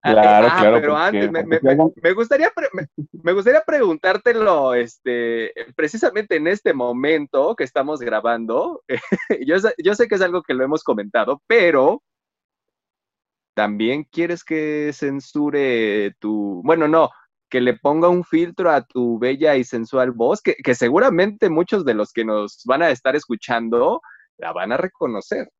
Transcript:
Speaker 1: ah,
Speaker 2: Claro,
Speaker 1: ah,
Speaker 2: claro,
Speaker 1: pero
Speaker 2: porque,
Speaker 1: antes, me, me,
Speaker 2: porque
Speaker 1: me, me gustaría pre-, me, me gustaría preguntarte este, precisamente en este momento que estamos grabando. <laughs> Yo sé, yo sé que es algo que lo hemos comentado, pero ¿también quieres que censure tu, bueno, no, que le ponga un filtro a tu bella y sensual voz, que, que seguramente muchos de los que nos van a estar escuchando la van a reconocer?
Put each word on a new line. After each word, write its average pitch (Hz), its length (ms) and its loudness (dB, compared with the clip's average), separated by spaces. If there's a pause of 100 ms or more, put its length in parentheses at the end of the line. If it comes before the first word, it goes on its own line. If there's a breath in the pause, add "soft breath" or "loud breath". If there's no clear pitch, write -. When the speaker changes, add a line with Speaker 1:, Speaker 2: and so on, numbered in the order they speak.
Speaker 1:
ah, - 100 0
Speaker 2:
Claro, 107 380 8
Speaker 1:
ah, - 100 2
Speaker 2:
claro, 113 220 6
Speaker 1:
pero 147 120 0
Speaker 2:
porque, 156 120 0
Speaker 1:
antes, 202 260 0
me, 165 120 -4
me, 160 160 0
Speaker 2:
porque 135 160 4
Speaker 1:
me, 165 340 2
me 185 40 0
gustaría 233 360 0
pre-, 311 240 -6
me, 180 140 -8 (340)
me 165 120 0
gustaría 240 280 4
preguntarte 220 720 0 (440)
este, 117 760 -4 (220)
precisamente 208 600 -2
en 151 120 -2
este 196 260 0
momento 139 800 -2
que - 80 -6
estamos 139 380 -4
grabando. 117 880 -4
<laughs> - 560 -6
Yo 165 140 2
sé, 202 180 0
yo 185 180 0
sé 226 120 0
que 220 80 -2
es 190 60 0
algo 180 200 -2
que 143 120 -6
lo 127 100 -2
hemos 151 200 -4
comentado, 110 640 -2
pero 175 540 4 (1500)
¿también 110 560 -2
quieres 170 320 -4
que 151 500 -4
censure 135 1300 -2
tu, 104 440 -6
bueno, 156 240 2
no, 156 220 2 (400 soft breath)
que 127 120 -2
le 123 140 2
ponga 160 340 2
un 180 140 0
filtro 170 480 0
a 139 120 2
tu 120 360 -4
bella 139 360 0
y 127 80 0
sensual 127 480 -2
voz, 120 300 0
que, - 140 0
que 131 180 -2
seguramente 190 800 2
muchos 175 340 -2
de 123 80 0
los 104 180 -2
que 113 140 -4
nos 107 400 -4
van 131 160 0
a 170 80 2
estar 131 260 -2
escuchando 120 840 -2 (380 soft breath)
la 85 140 -10
van 92 180 -6
a 131 60 -2
reconocer? 160 720 -8 (100)